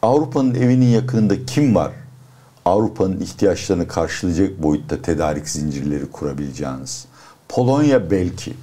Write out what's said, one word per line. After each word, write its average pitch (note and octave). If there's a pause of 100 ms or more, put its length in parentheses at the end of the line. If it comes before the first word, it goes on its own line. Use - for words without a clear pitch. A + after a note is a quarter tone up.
Avrupa'nın C3
evinin B2+
yakınında A2
kim C#3
var? D2+ (720)
Avrupa'nın F#2+
ihtiyaçlarını F2+
karşılayacak F2+
boyutta D2+
tedarik D2+
zincirleri D2
kurabileceğiniz. C2+ (440)
Polonya B2+
belki. F2+